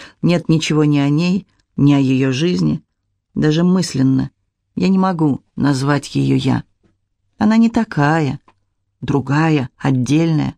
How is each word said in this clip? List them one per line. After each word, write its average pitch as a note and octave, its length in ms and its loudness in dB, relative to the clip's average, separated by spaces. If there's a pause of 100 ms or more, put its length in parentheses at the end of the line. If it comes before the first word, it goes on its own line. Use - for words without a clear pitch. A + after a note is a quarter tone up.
(220)
нет E3 280 0
ничего D#3 340 2
ни D3 140 2
о C#3+ 100 2
ней, F3+ 400 -2 (300)
ни C#3+ 160 4
о C#3 60 4
её C3+ 340 0
жизни. E3 500 -2 (500)
Даже D3+ 300 0
мысленно C3+ 680 0 (460)
я F3+ 140 -2
не F#3+ 80 2
могу E3 440 0 (140)
назвать C#3 600 -2
её C3+ 200 0
я. B2+ 280 -2 (760)
Она G#3+ 180 2
не A3+ 140 4
такая, D#3+ 680 0 (600)
другая, C#3+ 800 -2
отдельная. C#3 800 -2